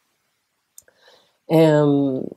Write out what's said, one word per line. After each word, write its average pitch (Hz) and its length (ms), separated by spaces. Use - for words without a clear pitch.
Em, 147 760